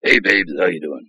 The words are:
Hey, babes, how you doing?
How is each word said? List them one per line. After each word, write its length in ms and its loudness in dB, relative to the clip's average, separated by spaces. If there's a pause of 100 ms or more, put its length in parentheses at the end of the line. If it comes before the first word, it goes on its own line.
Hey, 180 4
babes, 380 0
how 80 2
you 140 -2
doing? 280 -10